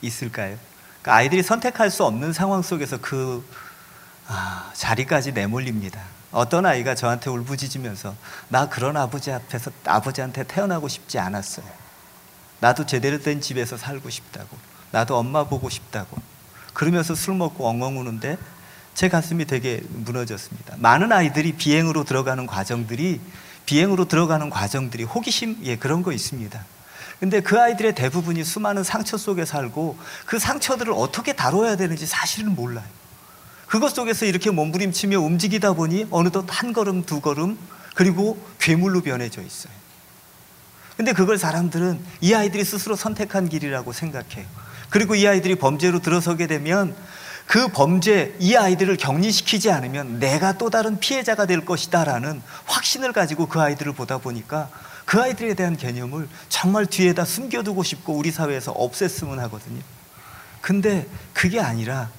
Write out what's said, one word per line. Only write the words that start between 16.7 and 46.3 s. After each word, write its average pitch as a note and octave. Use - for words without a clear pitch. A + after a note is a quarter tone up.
그러면서 E3
술 -
먹고 D#3+
엉엉 B2+
우는데 B2
제 F#3
가슴이 E3
되게 B2
무너졌습니다. A2+
많은 C#3
아이들이 D#3+
비행으로 D#3
들어가는 C3
과정들이, A#2+
비행으로 F3+
들어가는 D#3
과정들이 A#2+
호기심, A3
예, B2
그런 D3+
거 F3+
있습니다. A#2
근데 F#3+
그 G#3
아이들의 A3
대부분이 E3
수많은 G3+
상처 A3
속에 G3
살고 D3+
그 A#3
상처들을 A#3+
어떻게 G#3+
다뤄야 G3+
되는지 E3
사실은 G#3
몰라요. A#2+
그것 A#3+
속에서 A3+
이렇게 F#3
몸부림치며 F#3
움직이다 F3+
보니 E3
어느덧 F3+
한 A#3+
걸음, G3
두 D3+
걸음, D#3
그리고 G3
괴물로 F3+
변해져 A#2+
있어요. -
근데 A#3
그걸 F#3+
사람들은 E3+
이 F3+
아이들이 G#3
스스로 G#3
선택한 G3+
길이라고 C#3
생각해요. B2
그리고 G#3
이 G3+
아이들이 F#3+
범죄로 D3+
들어서게 E3+